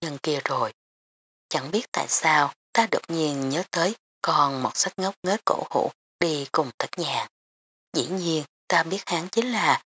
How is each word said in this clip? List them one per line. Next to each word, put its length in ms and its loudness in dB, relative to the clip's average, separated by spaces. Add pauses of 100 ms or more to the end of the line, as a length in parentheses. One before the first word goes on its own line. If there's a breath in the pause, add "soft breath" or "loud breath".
nhân 220 -6
kia 220 -2
rồi. 280 -2 (760)
Chẳng 220 -4
biết 120 0 (100)
tại 160 -2
sao 440 2 (200)
ta 180 4
đột 180 0
nhiên 400 0
nhớ 220 -2
tới 260 0 (260)
còn 400 2
một 140 -2
sách 200 0
ngốc 260 -2
nghếch 220 2
cổ 260 2
hủ 200 2 (300)
đi 320 0
cùng 260 0
thất 200 -6
nhàng. 300 -2 (640)
Dĩ 140 0
nhiên 380 -2 (240)
ta 140 4
biết 240 -4
hắn 220 -2
chính 240 0
là 300 2 (180)